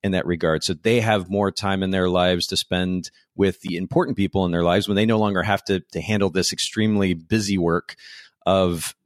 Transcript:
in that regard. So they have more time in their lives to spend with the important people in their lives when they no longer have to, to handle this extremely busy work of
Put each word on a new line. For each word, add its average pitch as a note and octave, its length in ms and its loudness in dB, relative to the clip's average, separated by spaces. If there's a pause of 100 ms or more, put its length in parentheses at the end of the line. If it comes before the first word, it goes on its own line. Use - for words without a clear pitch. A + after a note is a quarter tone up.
in G2 100 0
that F2+ 140 0
regard. D#2+ 380 0
So F#2+ 80 -2
they A2+ 280 2
have G#2 300 0
more G2+ 220 2
time G2 300 -2
in F#2+ 80 0
their F#2 180 2
lives F2+ 400 2
to F#2 80 -4
spend F#2 540 -2 (260)
with F#2+ 240 0
the F2+ 160 -6
important F#2+ 400 -2
people F#2+ 300 0
in F2 40 0
their E2+ 140 0
lives F#2+ 240 2
when G2+ 80 0
they G#2+ 100 2
no A2+ 120 2
longer G2+ 240 0
have G2+ 220 0
to, F#2+ 160 0 (120)
to F#2+ 80 -6
handle G2+ 300 0
this F2+ 220 0
extremely G#2 640 0
busy G2 440 -2
work E2+ 380 -2 (500)
of F2+ 600 0